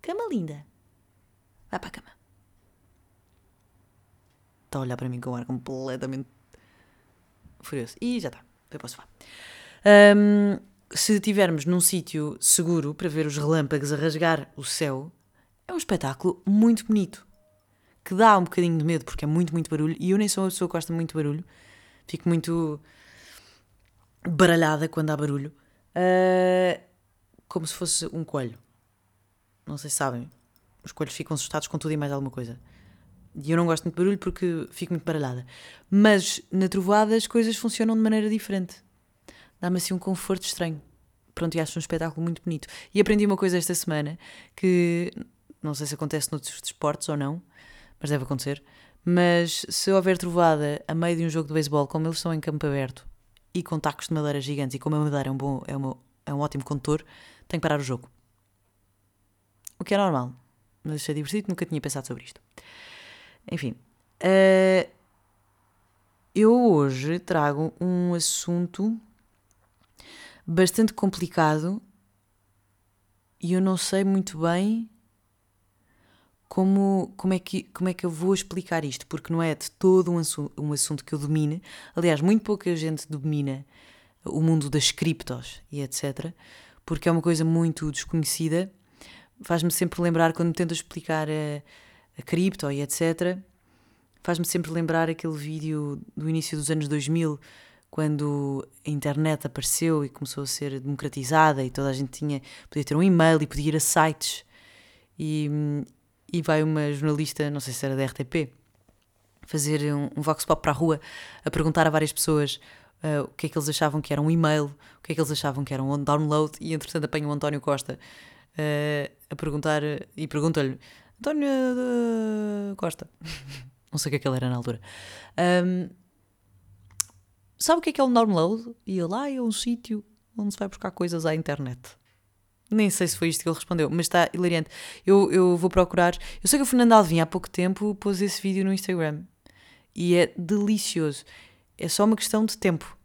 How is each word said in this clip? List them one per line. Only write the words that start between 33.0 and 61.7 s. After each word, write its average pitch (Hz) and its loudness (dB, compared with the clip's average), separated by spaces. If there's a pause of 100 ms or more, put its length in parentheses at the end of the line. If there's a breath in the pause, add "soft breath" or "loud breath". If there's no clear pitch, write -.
E 147 -8
eu 165 2
não 170 2
gosto 160 0
muito 170 -4
de - -4
barulho 196 2
porque 175 -4
fico 175 -8
muito 160 -6
baralhada. 131 -4 (440 loud breath)
Mas 202 6 (100)
na 190 2
trovoada 208 2
as 220 2
coisas 226 2
funcionam 226 -2
de 220 2
maneira 220 2
diferente. 196 -4 (800 loud breath)
Dá-me 180 0
assim 180 -2
um 185 -2
conforto 185 -4
estranho. 160 -6 (540)
Pronto, 165 -2
e 165 0
acho 160 -4
um - -6
espetáculo 160 -4
muito 170 -4
bonito. 160 -6 (280 loud breath)
E 202 2
aprendi 208 4
uma 196 2
coisa 185 0
esta 175 -2
semana, 151 -4 (380 loud breath)
que 175 2 (500)
não 151 -4
sei 143 -6
se 143 -6
acontece 147 -4
noutros - -10
desportos - -4
ou 151 -2
não, 147 -4 (580 loud breath)
mas 147 -6
deve 143 -2
acontecer. 143 -6 (400 soft breath)
Mas 175 2
se - -2
houver 185 4
trovoada 165 2
a 156 -4
meio 165 0
de 165 0
um - 0
jogo 160 -2
de 143 -10
beisebol, 147 0
como 160 -2
eles 160 -4
estão 165 -4
em 160 -2
campo 151 -4
aberto, 139 -4 (460)
e 180 -4
com - -4
tacos - -4
de 165 -2
madeira 147 -2
gigantes, 139 -6
e - -6
como 151 -2
a 151 0
madeira 143 -2
é - -4
um 135 -4
bom, 135 -4
é 131 -8
uma, 135 -6 (300)
é - -8
um 143 -4
ótimo 143 -4
condutor, 147 -4 (420 loud breath)
tem 165 -4
que - -12
parar 151 0
o 143 -4
jogo. 123 -6 (1700)
O 180 -8
que 202 0
é - 4
normal, 139 0 (480)
mas 151 -6
achei 147 -6
divertido, 151 -4
nunca 175 -4
tinha 156 -4